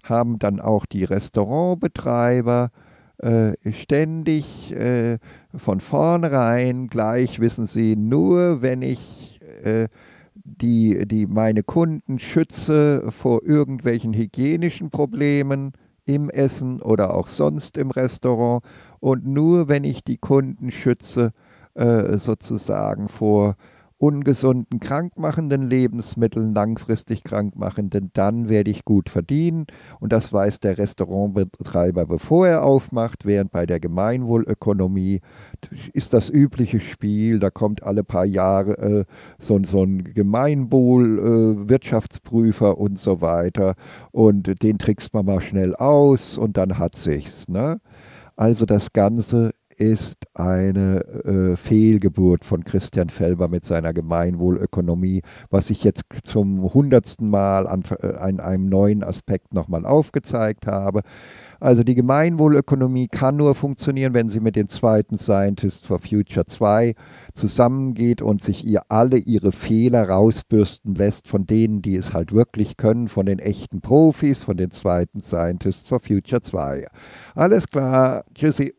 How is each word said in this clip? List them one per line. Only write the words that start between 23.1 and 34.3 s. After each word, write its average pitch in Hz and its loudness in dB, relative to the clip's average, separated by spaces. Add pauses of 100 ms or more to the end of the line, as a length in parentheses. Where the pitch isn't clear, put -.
ungesunden, 131 0
krankmachenden 151 -4
Lebensmitteln, 117 -2
langfristig 110 -4
krankmachenden, 101 -6
dann 107 -2
werde 104 2
ich - -6
gut 101 2
verdienen. 156 -2 (340)
Und 107 -2
das 113 0
weiß 101 0
der 95 -2
Restaurantbetreiber, 92 -2
bevor 156 2
er 160 2
aufmacht, 131 0
während 101 0
bei 87 -2
der 85 -2
Gemeinwohlökonomie 98 -2 (720)